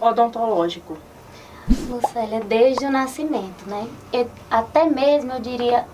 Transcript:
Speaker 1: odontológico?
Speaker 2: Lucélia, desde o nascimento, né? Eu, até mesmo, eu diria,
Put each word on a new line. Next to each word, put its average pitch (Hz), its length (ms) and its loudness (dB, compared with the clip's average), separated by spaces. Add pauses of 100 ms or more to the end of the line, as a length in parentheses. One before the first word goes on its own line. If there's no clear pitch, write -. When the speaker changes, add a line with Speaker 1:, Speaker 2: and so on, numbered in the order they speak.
Speaker 1:
odontológico? 220 960 0 (880)
Speaker 2:
Lucélia, 226 540 -4
desde 247 440 4
o 277 60 -2
nascimento, 262 760 -4
né? 202 220 -8 (240)
Eu, 240 180 0 (200)
até 233 360 2
mesmo, 285 460 2
eu 254 80 -6
diria, 240 540 -2